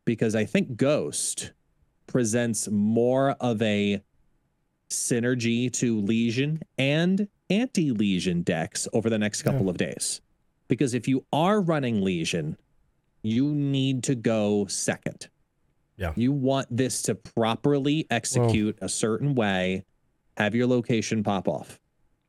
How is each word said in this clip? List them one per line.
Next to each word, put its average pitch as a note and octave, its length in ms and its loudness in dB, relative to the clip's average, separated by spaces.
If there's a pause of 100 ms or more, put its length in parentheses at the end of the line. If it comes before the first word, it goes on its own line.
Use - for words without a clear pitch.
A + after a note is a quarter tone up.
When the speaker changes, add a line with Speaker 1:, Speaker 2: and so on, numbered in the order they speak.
Speaker 1:
because A2+ 300 2
I G#2+ 100 2
think C3+ 320 0
Ghost - 760 -2 (540)
presents A#2+ 600 0
more A#2 640 2 (100)
of A#2 220 0
a G2+ 400 2 (880)
synergy A#2+ 840 0
to A#2 280 0
Legion A#2 600 0 (180)
and E3+ 500 0 (220)
anti-Legion G#2 920 0
decks E2 500 -2
over A2+ 180 0
the A2 80 0
next G#2 260 -2
Speaker 2:
Yeah. A2 80 2
Speaker 1:
couple A2 160 0
of F2+ 80 -2
days. - 440 -6 (480)
Because B2+ 260 0
if A#2+ 140 -2
you C3+ 240 0
are F#3 280 2
running C3+ 420 0
Legion, E2 540 -2 (640)
you C3 320 0
need C3+ 500 0
to C#3 100 0
go G#2+ 520 2
second. - 640 -6 (680)
Speaker 2:
Yeah. E2+ 200 -4
Speaker 1:
You B2 160 2
want C3+ 440 0
this B2+ 260 -2
to A2 120 -2
properly C#3 960 0
execute A2+ 720 2
Speaker 2:
Well F#2+ 60 -8
Speaker 1:
a - 20 -6
certain B2+ 460 0
way, F#2+ 500 0 (520)
have G#2 180 0
your B2 120 2
location A2+ 560 0
pop G2+ 260 0
off. - 320 -6 (480)